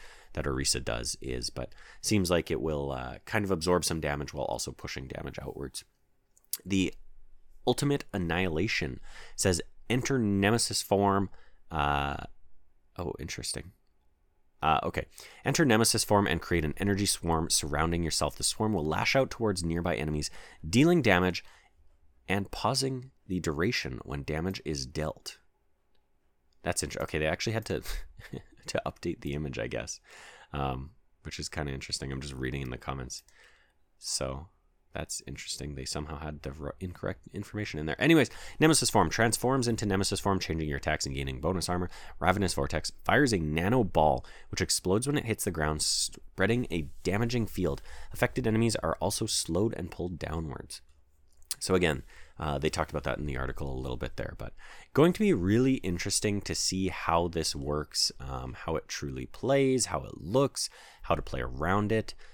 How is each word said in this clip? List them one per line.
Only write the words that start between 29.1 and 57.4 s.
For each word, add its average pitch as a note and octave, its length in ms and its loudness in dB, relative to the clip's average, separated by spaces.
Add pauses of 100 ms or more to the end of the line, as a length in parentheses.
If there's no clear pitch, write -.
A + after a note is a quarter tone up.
the C#2+ 100 -6
image, C#2+ 260 -4
I A1+ 80 -4
guess, A#1+ 340 -6 (520)
um, C2+ 380 -4 (320)
which - 160 -10
is D#2 100 -6
kinda C#2+ 240 -6
interesting. C2+ 400 -6
I'm C2+ 80 -6
just C#2 140 -8
reading B1+ 280 -4
in B1+ 80 -6
the B1 80 -8
comments. C2 440 -8 (760)
So, C#2 500 -6 (440)
that's - 340 -8
interesting. D2 500 -8
They C2 80 -8
somehow D2+ 340 -6
had D2+ 240 -8
the C#2 180 -8
r-, C#2+ 200 -8
incorrect F#2 520 -6
information G#2 460 -8
in D#2 80 -4
there. D#2 160 -2
Anyways, D3+ 260 8 (300)
Nemesis D3+ 320 6
form F#2+ 180 6
transforms A#2+ 600 2
into A2+ 180 0
Nemesis G2 320 2
form, F#2+ 220 2
changing D#2+ 280 -2
your C#2 100 -2
attacks D2+ 280 0
and C2+ 80 -4
gaining C2+ 260 -4
bonus E2 280 0
armor. F2+ 200 0 (300)
Ravenous F#2 360 4
Vortex D2 360 -2 (140)
fires B2 280 6
a G2 60 4
nano E2+ 460 2
ball, D#2 420 4 (240)
which - 100 -4
explodes G2 460 2
when C#3+ 100 0
it A#2+ 100 -2
hits A2+ 180 -2
the G2 80 0
ground, D#2 280 0
spreading - 920 0
a D#2+ 160 0 (160)
damaging A2+ 420 2
field. D#2+ 360 0 (300)
Affected B2 360 0
enemies A2 280 4
are - 240 0
also - 260 0
slowed F#2+ 480 0
and F2 180 -8
pulled F2 260 -6
downwards. - 640 -6 (800)
So - 160 0
again, D#2 260 2 (360)
uh, D2 200 -2
they D2+ 120 2
talked - 200 -2
about D2+ 140 -4
that B1+ 140 -2
in D2+ 80 -4
the C2+ 100 -4
article C2+ 360 -4
a C2 60 -4
little B1+ 200 -6
bit - 180 -6
there, - 220 -6
but - 160 -10 (380)
going E3 200 8
to - 80 -2
be G#3 140 6
really A2+ 400 4
interesting G2+ 680 -2
to F2+ 140 -6
see F#2 340 0
how E2+ 400 2
this D#2+ 260 -2